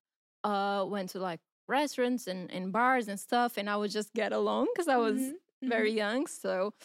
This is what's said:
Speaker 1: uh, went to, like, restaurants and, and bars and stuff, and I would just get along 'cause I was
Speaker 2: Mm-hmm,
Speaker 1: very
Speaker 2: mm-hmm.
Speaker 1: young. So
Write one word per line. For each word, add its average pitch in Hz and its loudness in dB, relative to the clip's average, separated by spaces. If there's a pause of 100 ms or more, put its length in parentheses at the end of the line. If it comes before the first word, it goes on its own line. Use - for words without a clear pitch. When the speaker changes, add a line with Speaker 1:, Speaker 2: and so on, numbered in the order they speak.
(440)
Speaker 1:
uh, 202 0
went 190 -4
to, 190 -8
like, 175 -4 (260)
restaurants 254 0
and, 185 -6
and 185 -4
bars 240 4
and 202 -6
stuff, 240 0
and 202 -2
I 208 0
would 208 -2
just 208 -4
get 208 0
along 214 2
'cause 349 -2
I 262 6
was 233 2
Speaker 2:
Mm-hmm, 262 -6
Speaker 1:
very 220 2
Speaker 2:
mm-hmm. 220 0
Speaker 1:
young. 220 0
So 190 -2 (120)